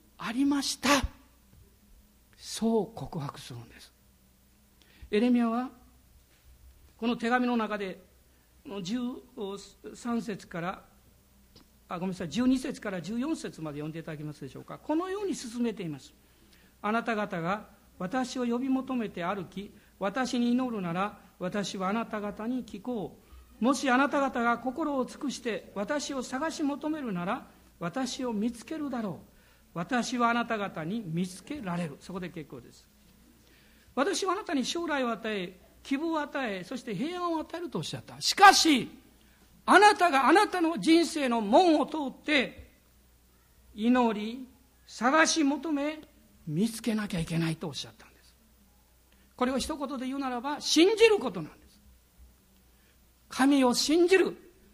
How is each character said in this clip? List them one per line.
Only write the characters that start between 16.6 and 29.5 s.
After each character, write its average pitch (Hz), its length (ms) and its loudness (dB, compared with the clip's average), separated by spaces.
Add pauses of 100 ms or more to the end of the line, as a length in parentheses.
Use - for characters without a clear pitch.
「あ 208 100 -2
な 233 100 0
た 233 140 -2
方 202 240 -4
が 190 300 -4 (280)
私 247 420 -4
を 247 60 0
呼 240 140 0
び 269 100 -2
求 262 260 0
め 226 120 -2
て 175 160 -8
歩 185 220 -4
き、 - 280 -12 (260)
私 247 380 -2
に 240 140 4
祈 247 240 0
る 202 60 -4
な 175 100 -2
ら、 196 260 -2 (220)
私 190 380 -4
は 185 120 0
あ 202 40 0
な 226 120 -2
た 220 140 -6
方 208 260 -8
に 247 200 -4
聞 196 160 -14
こ 220 360 -6 (440)
う。 - 20 -2
も 262 100 4
し 269 160 0
あ 247 80 6
な 277 120 4
た 285 100 0
方 262 220 0
が 233 160 2
心 269 400 -4
を 254 80 0
尽 - 140 -14
く 269 120 -4
し - 80 -8
て 208 360 -6
私 277 380 -4
を 262 80 -4
探 285 300 -4
し 320 120 -6
求 285 260 -2
め 311 120 -4
る 233 120 -4
な 175 100 -2
ら、 220 240 -4 (320)
私 254 460 -4
を 240 80 -2
見 214 180 -2
つ - 140 -14
け 320 120 -8
る 294 120 -6
だ 240 120 -4
ろ 180 200 -6 (520)